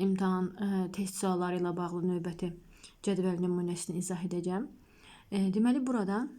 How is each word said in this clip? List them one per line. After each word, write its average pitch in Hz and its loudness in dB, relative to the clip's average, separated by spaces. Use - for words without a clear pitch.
imtahan, 190 2
ə, 208 -2
test 190 -4
sualları 180 0
ilə 175 0
bağlı 175 -2
növbəti 175 -2
cədvəl 185 2
nümunəsini 175 0
izah 185 -4
edəcəm. 180 -2
Ə, - -6
deməli, 247 4
burada 220 2